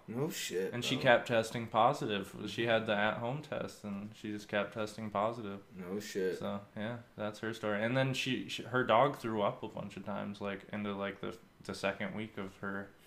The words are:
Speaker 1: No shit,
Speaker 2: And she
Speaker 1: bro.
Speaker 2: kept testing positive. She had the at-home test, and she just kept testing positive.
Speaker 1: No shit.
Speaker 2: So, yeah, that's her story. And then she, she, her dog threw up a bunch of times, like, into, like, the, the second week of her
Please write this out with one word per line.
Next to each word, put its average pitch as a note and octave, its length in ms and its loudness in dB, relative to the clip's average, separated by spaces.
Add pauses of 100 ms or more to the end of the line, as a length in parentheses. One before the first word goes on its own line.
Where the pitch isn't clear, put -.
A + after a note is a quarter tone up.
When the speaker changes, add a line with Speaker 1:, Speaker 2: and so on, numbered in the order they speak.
Speaker 1:
No C3 220 -2
shit, F#2+ 420 -2
Speaker 2:
And A#2+ 140 -2
she C3 100 2
Speaker 1:
bro. - 80 0
Speaker 2:
kept A#2+ 240 8
testing A2+ 400 2
positive. A2 680 4 (140)
She A2 180 0
had A2+ 220 6
the G#2+ 80 4
at-home A#2 460 0
test, - 420 -6
and G#2 280 -6 (100)
she G#2+ 100 -6
just G#2 160 -8
kept G2+ 260 0
testing G#2+ 360 -4
positive. G#2 500 0 (180)
Speaker 1:
No F#2 220 -4
shit. F#2+ 400 0
Speaker 2:
So, G2+ 220 -4 (160)
yeah, A2 200 -4 (200)
that's G#2+ 220 -4
her A2+ 140 -4
story. G#2+ 300 -2
And B2 140 2
then C3 160 2
she, - 340 -2
she, - 160 -6
her B2 220 2
dog B2 320 6
threw A2+ 240 0
up G2+ 220 2
a A2 40 -4
bunch - 300 -8
of G2 80 -10
times, G2+ 340 -6
like, G2+ 220 -4 (100)
into, G#2 220 -2
like, G2 260 -4
the, G2+ 160 -6 (300)
the F#2+ 100 -6
second G2 400 -2
week A2 220 -6
of F#2+ 240 -8
her G2+ 260 -4 (200)